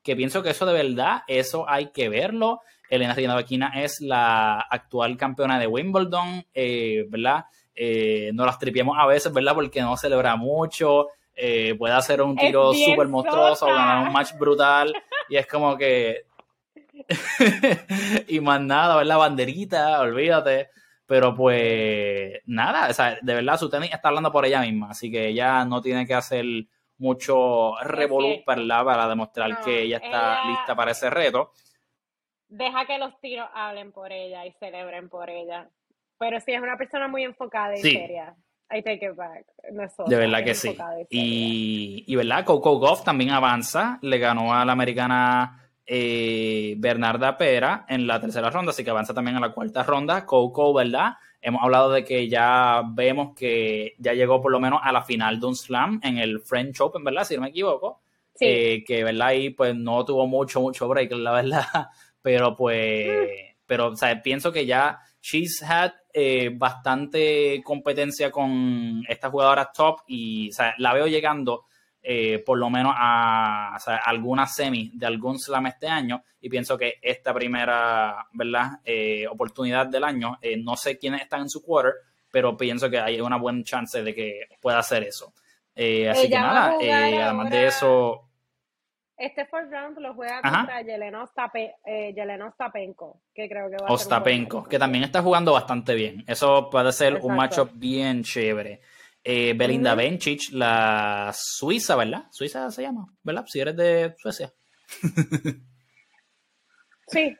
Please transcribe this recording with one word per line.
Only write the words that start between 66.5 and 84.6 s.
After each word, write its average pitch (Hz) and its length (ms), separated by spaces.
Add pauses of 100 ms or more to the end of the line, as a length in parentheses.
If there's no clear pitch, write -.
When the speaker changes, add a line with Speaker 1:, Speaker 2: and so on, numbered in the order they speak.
Speaker 1:
bastante 143 1080
competencia 143 680
con 123 760
estas 117 240
jugadoras 139 400
top 156 360
y, 110 420
o - 20
sea, 117 260
la 123 160
veo 147 140
llegando, 151 580 (360)
eh, 113 440
por 127 120
lo 120 120
menos 127 280
a, 113 800
o - 20
sea, 113 180
alguna 120 500
semi 127 460
de 120 120
algún 117 340
slam 131 280
este 139 200
año 127 360 (180)
y 127 80
pienso 123 280
que 120 240
esta 123 320
primera, 120 1000
¿verdad? 120 500
Eh, 107 440
oportunidad 123 600
del 131 160
año, 123 380
eh, 113 160
no 117 180
sé 135 220
quiénes 139 240
están 143 200
en 143 80
su 147 140
quarter, 135 300 (380)
pero 123 260
pienso 123 320
que 120 100
hay 113 220
una 120 160
buena 123 260
chance 117 400
de 107 100
que 107 280 (200)